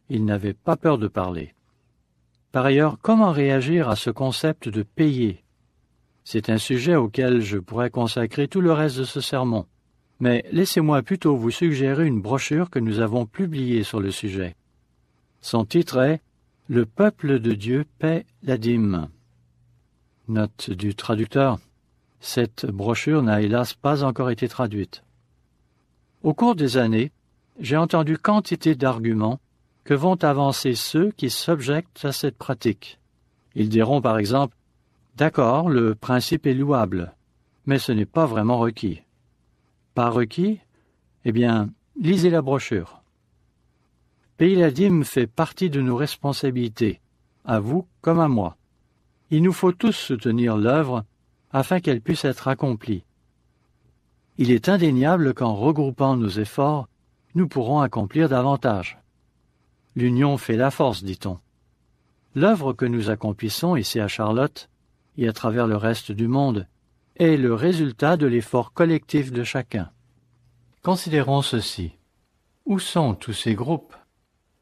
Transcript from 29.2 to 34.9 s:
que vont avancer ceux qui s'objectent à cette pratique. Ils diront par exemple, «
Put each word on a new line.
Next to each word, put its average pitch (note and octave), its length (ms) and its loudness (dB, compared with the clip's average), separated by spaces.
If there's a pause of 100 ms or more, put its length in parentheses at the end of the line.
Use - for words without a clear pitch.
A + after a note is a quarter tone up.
que D3 100 0
vont D#3+ 220 2
avancer C#3 580 0
ceux F3 380 0
qui B2+ 180 -4
s'objectent D3 760 -4
à C#3+ 80 -2
cette C3+ 240 -4
pratique. - 640 -6 (540)
Ils G#2+ 160 0
diront A2+ 320 2
par A2 160 2
exemple, « B2 360 0 (600)